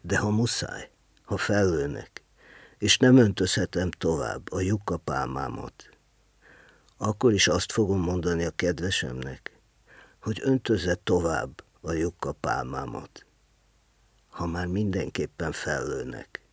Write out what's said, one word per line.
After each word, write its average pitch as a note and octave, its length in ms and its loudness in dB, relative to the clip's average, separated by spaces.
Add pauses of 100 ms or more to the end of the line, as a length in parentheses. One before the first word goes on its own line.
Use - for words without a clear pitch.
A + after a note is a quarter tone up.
De F2 180 -2
ha G#2+ 120 0
muszáj, - 600 -2 (340)
ha - 120 -4
fellőnek, F#2 880 0 (540)
és - 200 2
nem B2+ 180 10
öntözhetem F#2 720 4
tovább - 640 -4
a F#2 80 -4
lyuka F#2+ 360 -2
pálmámat, C2+ 960 -6 (1040)
akkor A2 360 2
is F#2+ 160 4
azt E2+ 240 0
fogom G2 280 2
mondani E2+ 440 0
a E2 60 0
kedvesemnek, G2 1080 -6 (600)
hogy A2 200 -6
öntözze G#2 520 2
tovább E2 680 -2 (160)
a D#2+ 120 -6
lyuka E2 400 -4
pálmámat, - 960 -8 (1000)
ha - 180 -8
már E2+ 200 -4
mindenképpen F2+ 880 -4
fellőnek C#2 920 -6 (100)